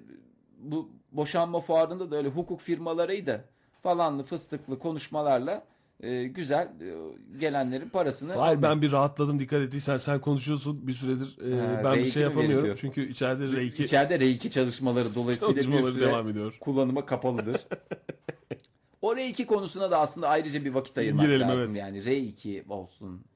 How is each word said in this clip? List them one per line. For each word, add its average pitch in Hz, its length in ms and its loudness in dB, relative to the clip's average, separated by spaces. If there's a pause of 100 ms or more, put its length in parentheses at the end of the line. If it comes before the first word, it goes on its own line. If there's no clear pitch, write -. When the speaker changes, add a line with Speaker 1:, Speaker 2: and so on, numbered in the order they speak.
(580)
Speaker 1:
bu 151 320 -8 (220)
boşanma 170 480 0
fuarında 165 500 0
da 147 60 -2
öyle 143 120 0
hukuk 170 320 -4
firmalarıydı 165 840 -2 (380)
falanlı 165 400 0
fıstıklı 135 560 -8
konuşmalarla, 151 880 0 (360)
e, 123 240 -4
güzel, 143 420 -2
e, 82 720 -12
gelenlerin 139 500 -2
parasını 156 440 -2
Speaker 2:
Hayır, 151 240 4
Speaker 1:
almıyor. 143 60 2 (100)
Speaker 2:
ben 151 100 2
bir 147 100 4
rahatladım, 143 480 2
dikkat 143 220 0
ettiysen. 139 340 -2
Sen 139 240 -2
konuşuyorsun 143 680 -2
bir 131 60 -2
süredir. 127 600 -4
E, 123 80 2
Speaker 1:
Ha, 120 240 0
Speaker 2:
ben 135 100 2
bir 135 40 4
Speaker 1:
R 131 40 4
iki 127 80 0
Speaker 2:
şey 147 120 2
Speaker 1:
mi - 20 4
Speaker 2:
yapamıyorum. 147 320 2
Speaker 1:
veriliyor? 104 240 2
Speaker 2:
Çünkü 135 300 -4
içeride 131 460 -2
R 127 80 0
iki 127 200 -2
Speaker 1:
İçeride 143 360 4
R 131 80 6
iki 127 220 0
çalışmaları 123 640 0
dolayısıyla 123 400 2
Speaker 2:
Çalışmaları 135 320 2
Speaker 1:
bir 127 60 0
süre 127 140 0
Speaker 2:
devam 117 220 0
ediyor. 107 320 -6
Speaker 1:
kullanıma 135 460 0
kapalıdır. 120 640 -2
Speaker 2:
<laughs> 180 60 -6 (1300)
Speaker 1:
O 226 140 0
R 262 120 -2
iki 240 180 -4
konusuna 190 440 0
da 170 100 6
aslında 151 280 0
ayrıca 151 360 2
bir 135 100 -2
vakit 135 240 -2
ayırmak 147 280 4
Speaker 2:
Girelim, 135 220 6
Speaker 1:
lazım. 127 180 2
Speaker 2:
evet. 107 100 -4
Speaker 1:
Yani 98 280 -8
R 127 120 2
iki 104 520 -6
olsun, 95 520 -12 (160)